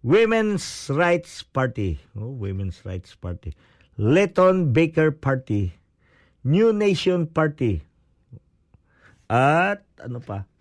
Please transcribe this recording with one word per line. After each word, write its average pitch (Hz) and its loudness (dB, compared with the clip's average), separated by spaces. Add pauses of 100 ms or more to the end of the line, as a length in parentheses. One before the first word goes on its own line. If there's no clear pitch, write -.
Women's 214 0
Rights 175 0
Party. 110 -4 (160)
Oh, 117 -10
Women's 98 -8
Rights 92 -12
Party. 87 -12 (480)
Leighton 185 2
Baker 156 2
Party. 113 -4 (640)
New 208 2
Nation 180 0
Party. 143 -2 (1400)
At 160 2 (160)
ano 120 -10
pa? 101 -10 (120)